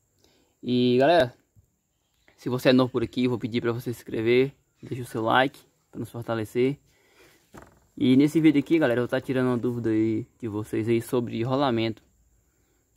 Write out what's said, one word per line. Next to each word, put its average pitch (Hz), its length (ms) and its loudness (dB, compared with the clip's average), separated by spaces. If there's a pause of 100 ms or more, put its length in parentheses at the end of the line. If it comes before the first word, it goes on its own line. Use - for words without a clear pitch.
(600)
E, 123 380 2
galera, 143 340 4 (1000)
se - 140 -8
você 131 220 2
é - 20 6
novo 127 180 4
por 123 100 -2
aqui, 123 240 -4
vou 123 140 -2
pedir 117 220 -4
pra 117 100 -2
você 120 220 -6
se - 80 -14
inscrever, 123 520 0 (300)
deixa 123 180 -10
o 120 40 -10
seu 117 160 -6
like 123 400 2 (280)
pra - 80 -18
nos - 120 -10
fortalecer. 120 680 -4 (1160)
E 127 220 2
nesse 151 240 2
vídeo 151 180 6
aqui, 160 180 0
galera, 123 220 2
eu 123 40 0
vou 117 60 -6
tá 131 120 -2
tirando 127 260 -2
uma 123 100 0
dúvida 120 340 -4
aí 110 360 -2 (100)
de 117 120 -10
vocês 110 400 -6
aí 117 120 0
sobre 117 400 -4
rolamento. 120 600 -2 (920)